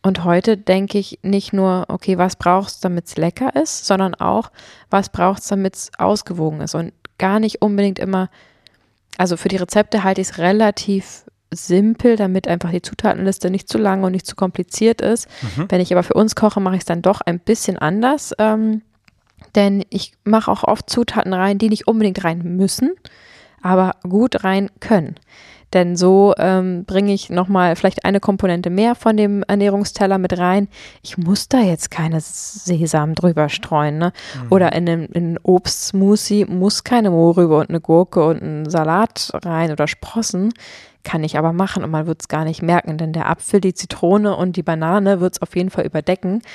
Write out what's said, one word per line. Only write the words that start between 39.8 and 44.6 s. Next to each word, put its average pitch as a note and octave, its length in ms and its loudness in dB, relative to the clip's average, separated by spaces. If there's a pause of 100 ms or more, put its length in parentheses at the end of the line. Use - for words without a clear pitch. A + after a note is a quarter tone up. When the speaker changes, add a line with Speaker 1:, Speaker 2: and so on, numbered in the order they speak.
Speaker 1:
Sprossen. A3 680 -4 (500)
Kann E3 200 -4
ich D#3 140 -4
aber D#3+ 160 2
machen F#3 300 -2
und D#3 80 -6
man D#3 160 -2
wird's D#3+ 220 -6
gar D#3 160 -2
nicht D#3+ 180 -6
merken, E3 340 0
denn D#3+ 160 -6
der D#3+ 160 -2
Apfel, F#3 320 0
die F#3 140 0
Zitrone G3 600 0
und F3+ 200 -4
die F3 80 -4